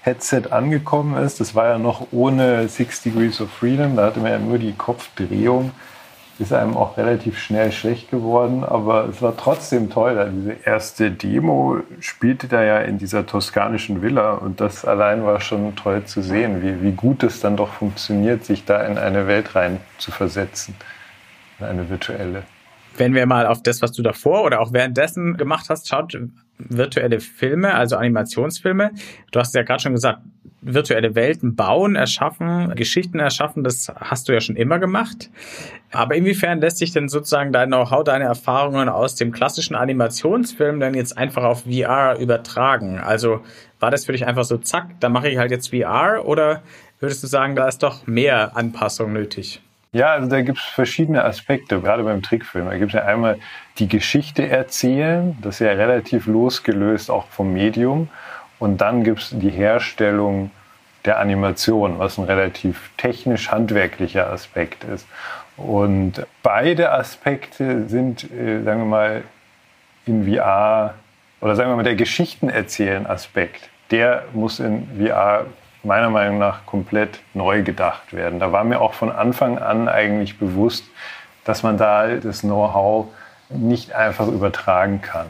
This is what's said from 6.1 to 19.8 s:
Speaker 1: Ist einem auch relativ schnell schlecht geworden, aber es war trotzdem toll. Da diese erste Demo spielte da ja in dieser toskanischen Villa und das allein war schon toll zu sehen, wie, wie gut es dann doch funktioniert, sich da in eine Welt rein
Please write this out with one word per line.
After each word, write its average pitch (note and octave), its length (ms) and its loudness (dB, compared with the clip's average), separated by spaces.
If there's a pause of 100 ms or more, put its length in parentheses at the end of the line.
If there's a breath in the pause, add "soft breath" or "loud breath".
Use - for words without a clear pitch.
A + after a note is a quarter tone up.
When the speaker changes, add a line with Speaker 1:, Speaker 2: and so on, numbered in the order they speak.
Speaker 1:
Ist G#2 120 -4
einem A2+ 240 0
auch - 220 -2
relativ A2+ 420 -2
schnell G#2+ 320 0
schlecht A#2 400 -4
geworden, B2 540 2
aber A2 420 2
es G#2 140 -8
war F#2+ 160 0
trotzdem B2+ 520 0
toll. A#2 260 2
Da G#2 100 2
diese G2 400 -6
erste A2 440 0
Demo C3+ 680 0 (240)
spielte B2+ 480 -2
da A#2 140 4
ja G#2+ 160 4
in G#2+ 180 -2
dieser G2 280 -2
toskanischen G#2 760 -2
Villa A2 320 2
und F#2+ 260 -6
das G#2 240 -4
allein G#2+ 400 2
war G#2 160 2
schon G#2 380 -4
toll G2+ 260 -2
zu - 180 -6
sehen, G2 400 0
wie, F#2+ 240 -2
wie G2+ 60 4
gut B2 320 0
es A2+ 160 0
dann G#2 160 0
doch G2+ 160 -2
funktioniert, G#2+ 720 -2
sich - 220 -2
da G#2 160 2
in G#2+ 160 -2
eine G2 300 0
Welt G#2 280 0
rein F2+ 220 2 (220)